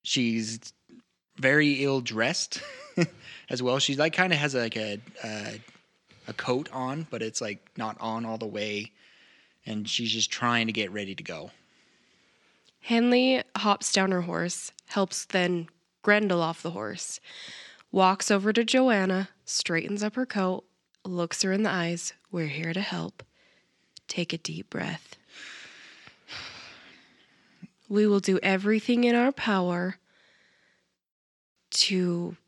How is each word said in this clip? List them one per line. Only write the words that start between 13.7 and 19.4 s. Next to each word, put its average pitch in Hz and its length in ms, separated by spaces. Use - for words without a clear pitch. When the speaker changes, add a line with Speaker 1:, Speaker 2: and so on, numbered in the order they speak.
Speaker 2:
down 190 200
her 180 100
horse, 170 500
helps - 380
then 180 420
Grendel 208 380
off 165 200
the 180 100
horse, - 480
walks 190 380
over 202 240
to 226 100
Joanna, 196 680